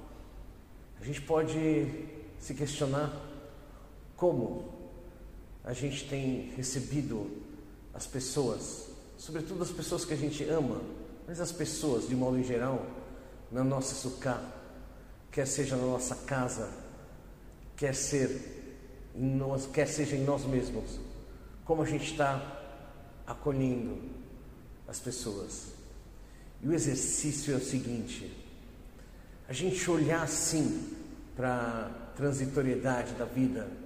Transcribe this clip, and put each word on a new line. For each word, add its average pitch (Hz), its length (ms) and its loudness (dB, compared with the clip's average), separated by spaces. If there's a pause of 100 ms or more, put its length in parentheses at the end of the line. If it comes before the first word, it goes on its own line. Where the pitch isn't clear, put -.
(1000)
a - 20 -8
gente 139 180 -4
pode 156 880 4 (320)
se - 140 -6
questionar 139 580 2 (1040)
como 117 560 4 (920)
a 123 120 -4
gente - 340 -2
tem 131 480 0
recebido 127 720 0 (640)
as - 140 -6
pessoas, 127 800 0 (300)
sobretudo 160 440 -4
as 170 100 0
pessoas 165 340 0
que - 80 0
a 147 40 4
gente 143 280 0
ama, 151 360 4 (460)
mas 170 120 -4
as 175 120 0
pessoas, 143 560 2
de 127 80 2
modo 127 220 6
em 123 60 6
geral, 123 420 2 (680)
na 127 120 4
nossa 135 320 2
Sukkah, 127 480 0 (880)
quer 135 160 2
seja 131 280 2
na 127 100 4
nossa 127 280 2
casa, 123 560 0 (1080)
quer 135 180 2
ser - 800 2 (400)
em 131 200 4
nós, 135 300 2
quer 147 220 4
seja 143 280 2
em 135 100 4
nós 139 200 4
mesmos, 123 540 2 (640)
como 160 200 4
a - 20 4
gente 151 320 2
tá 139 420 2 (640)
acolhendo 127 720 2 (880)
as - 120 -8
pessoas. - 680 -4 (960)
E 127 60 -2
o 160 60 4
exercício 143 800 2
é 127 40 4
o 127 60 2
seguinte: 110 680 -2 (1160)
a 131 60 -6
gente 180 360 2
olhar 165 340 6
assim - 760 2 (360)
pra 117 560 2 (260)
transitoriedade 131 960 2
da 117 120 -2
vida, 117 440 2 (160)